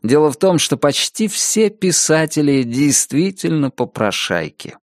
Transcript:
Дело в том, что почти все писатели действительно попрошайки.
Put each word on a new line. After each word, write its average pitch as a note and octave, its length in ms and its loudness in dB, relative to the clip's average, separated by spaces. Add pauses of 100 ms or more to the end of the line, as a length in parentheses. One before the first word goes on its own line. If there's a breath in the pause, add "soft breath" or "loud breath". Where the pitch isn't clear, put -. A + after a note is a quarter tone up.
Дело C#3+ 280 4
в B2+ 60 -10
том, F#3 220 2
что - 180 -2
почти - 500 -2
все - 440 0
писатели D#3 880 0
действительно C#3+ 1080 -2
попрошайки. - 1120 -4